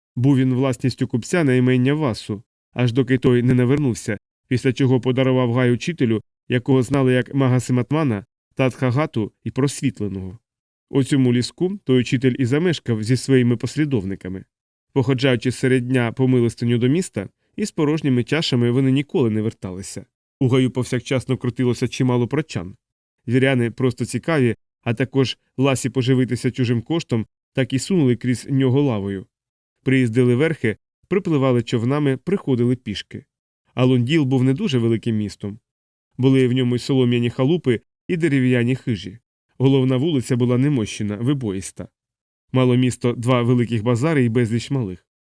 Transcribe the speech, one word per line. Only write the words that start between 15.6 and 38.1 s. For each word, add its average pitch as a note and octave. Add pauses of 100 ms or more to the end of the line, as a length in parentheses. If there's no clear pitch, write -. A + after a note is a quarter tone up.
дня B2
по C3
милостиню A#2+
до A#2+
міста, C3+ (260)
із G#3+
порожніми D3
чашами B2
вони C3
ніколи C#3
не G#2+
верталися. G2 (340)
У B2+
гаю C3
повсякчасно B2+
крутилося B2
чимало B2
прочан. G#2+ (520)
Віряни, B2
просто B2
цікаві, B2+ (280)
а A#2+
також C3 (200)
ласі C3
поживитися B2
чужим A#2+
коштом, D3 (280)
так C3
і C3
сунули C#3
крізь B2
нього C3+
лавою. G2+ (580)
Приїздили B2
верхи, C3+ (300)
припливали C3+
човнами, C3
приходили B2+
пішки. - (480)
Алунділ B2+
був B2+
не C3+
дуже D3+
великим A#2
містом. G#2 (580)
Були C3
в A#2+
ньому B2
й A#2+
солом'яні A#2+
халупи, C3+ (260)
і F3+